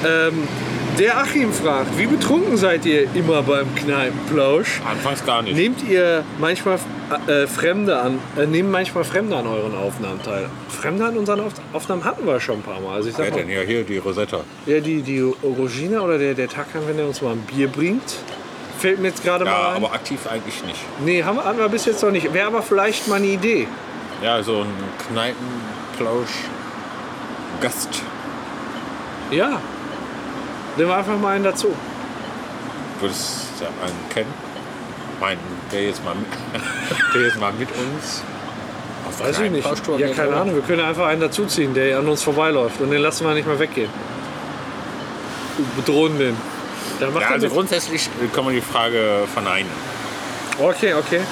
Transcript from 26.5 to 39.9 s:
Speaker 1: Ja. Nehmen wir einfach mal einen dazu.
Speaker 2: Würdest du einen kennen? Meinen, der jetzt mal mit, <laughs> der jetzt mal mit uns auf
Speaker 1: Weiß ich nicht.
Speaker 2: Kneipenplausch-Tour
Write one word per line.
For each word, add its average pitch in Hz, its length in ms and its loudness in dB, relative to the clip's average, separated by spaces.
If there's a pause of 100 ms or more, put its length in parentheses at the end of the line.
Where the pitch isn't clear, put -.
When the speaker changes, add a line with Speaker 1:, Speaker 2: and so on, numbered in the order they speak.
Speaker 1:
Ja. 196 300 2 (1160)
Nehmen 170 140 4
wir 185 60 2
einfach 202 220 0
mal 196 160 2
einen 196 100 0
dazu. 190 240 2 (1300)
Speaker 2:
Würdest - 460 -4 (120)
du 90 60 -6
einen 87 480 -6
kennen? 113 200 -2 (880)
Meinen, 95 200 -2 (320)
der 101 120 0
jetzt 98 200 -2
mal 87 100 -4
mit, 104 120 -4 (360)
<laughs> - 520 0
der 123 80 4
jetzt - 180 2
mal 101 180 0
mit 127 120 -4
uns 139 520 -4 (840)
auf - 120 -8
Speaker 1:
Weiß 147 180 0
ich 208 120 2
nicht. 151 140 2
Speaker 2:
Kneipenplausch-Tour 147 340 0